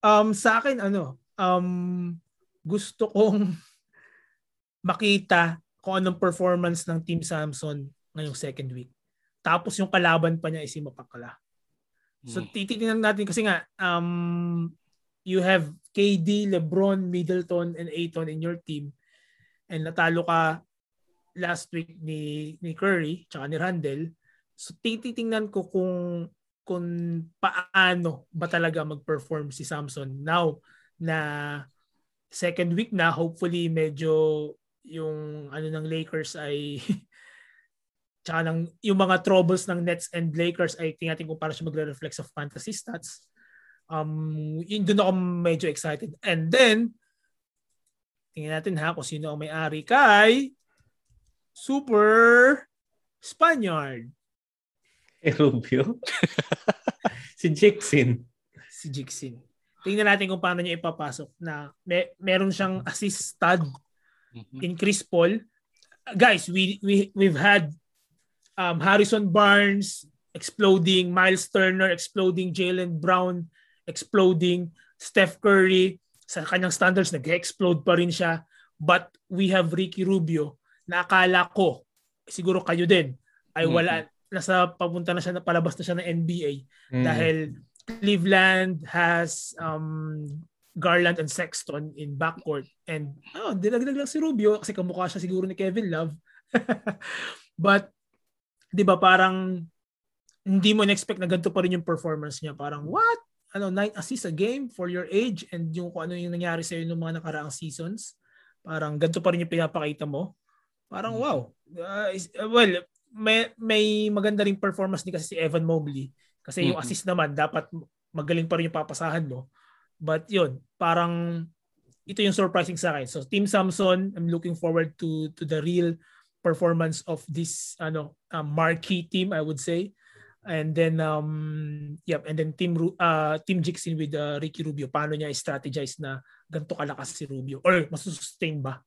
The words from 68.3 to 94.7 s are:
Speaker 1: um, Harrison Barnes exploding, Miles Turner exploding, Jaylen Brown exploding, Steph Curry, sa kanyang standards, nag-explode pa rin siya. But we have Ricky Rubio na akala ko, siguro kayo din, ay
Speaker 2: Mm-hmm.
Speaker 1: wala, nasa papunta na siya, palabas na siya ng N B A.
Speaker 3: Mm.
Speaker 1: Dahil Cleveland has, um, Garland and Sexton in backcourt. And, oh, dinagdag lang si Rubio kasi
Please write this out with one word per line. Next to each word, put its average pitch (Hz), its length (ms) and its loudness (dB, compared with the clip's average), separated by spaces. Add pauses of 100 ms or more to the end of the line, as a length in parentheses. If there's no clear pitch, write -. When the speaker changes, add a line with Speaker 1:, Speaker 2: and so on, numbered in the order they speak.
Speaker 1:
um, 175 240 -2
Harrison 208 480 4
Barnes 202 800 4 (240)
exploding, 185 800 4
Miles 185 400 4
Turner 190 400 4
exploding, 185 640 -2
Jaylen 180 480 -2
Brown 180 480 0 (400)
exploding, 180 800 2 (320)
Steph - 400 2
Curry, 190 560 6 (320)
sa 160 160 -8
kanyang 185 240 0
standards, 185 400 4
nag-explode 170 720 0
pa 175 160 4
rin 175 160 2
siya. 165 320 -2 (320)
But 175 320 2 (160)
we 190 240 0
have 175 240 2
Ricky 185 320 -2
Rubio 165 560 0 (240)
na 175 160 -2
akala 180 480 4
ko, 185 320 2 (480)
siguro 180 320 0
kayo 175 240 0
din, 165 320 4 (320)
ay 165 160 0
Speaker 2:
Mm-hmm. 165 80 2
Speaker 1:
wala, 165 320 2 (240)
nasa 185 400 2
papunta 175 400 -4
na 175 80 0
siya, 175 240 -6
palabas 170 320 2
na - 80 -12
siya 175 160 -2
ng 175 80 -6
N 170 160 -2
B 165 80 0 (160)
A. 143 60 -2 (420)
Speaker 3:
Mm. 127 80 2
Speaker 1:
Dahil 160 340 2 (640)
Cleveland 190 880 4
has, 170 720 0
um, 156 640 -6 (560)
Garland 175 400 4
and 156 80 -4
Sexton 151 720 -8
in 147 160 -10
backcourt. 156 480 -4 (240)
And, 151 320 -8 (160)
oh, 330 240 -4
dinagdag 240 400 0
lang 285 80 -4
si 302 160 -4
Rubio 214 400 2
kasi - 80 -8